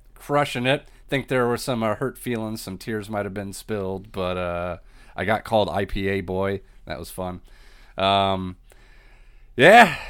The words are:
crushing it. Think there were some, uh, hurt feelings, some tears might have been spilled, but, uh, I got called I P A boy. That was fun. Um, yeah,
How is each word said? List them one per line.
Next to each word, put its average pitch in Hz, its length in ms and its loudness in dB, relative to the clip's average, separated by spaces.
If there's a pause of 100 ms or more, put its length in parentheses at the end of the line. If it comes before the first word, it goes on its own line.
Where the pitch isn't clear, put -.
(140)
crushing 143 540 -2
it. 143 200 0 (200)
Think 135 200 -2
there 127 200 2
were 120 100 0
some, 117 240 -4
uh, 110 140 0
hurt 127 240 -6
feelings, 110 420 -6
some 95 160 -10
tears 107 320 -8
might 104 160 -4
have 98 80 -8
been 98 200 -8
spilled, 95 580 -8
but, 92 260 -4
uh, 87 400 -6 (380)
I 90 100 -4
got 104 180 0
called 104 260 2
I 98 160 -2
P 95 240 -4
A 98 120 -2
boy. 95 400 -4 (240)
That 73 140 -10
was 90 100 -14
fun. 92 320 -10 (560)
Um, 98 600 0 (1000)
yeah, 180 400 10 (120)